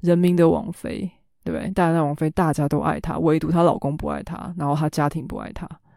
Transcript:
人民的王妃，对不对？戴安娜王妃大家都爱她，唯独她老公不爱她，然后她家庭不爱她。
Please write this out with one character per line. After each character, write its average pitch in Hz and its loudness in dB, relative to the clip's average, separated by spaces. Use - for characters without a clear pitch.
人 175 4
民 180 4
的 170 6
王 165 0
妃， - -8
对 170 -6
不 156 -4
对？ 165 -6
戴 190 2
安 165 2
娜 165 4
王 147 -2
妃 156 -2
大 160 2
家 143 0
都 147 0
爱 151 -2
她， 156 -6
唯 160 4
独 156 -2
她 170 4
老 170 4
公 143 -2
不 - -6
爱 147 -6
她， - -10
然 147 -2
后 143 2
她 151 0
家 147 0
庭 143 -6
不 101 -10
爱 104 -12
她。 - -10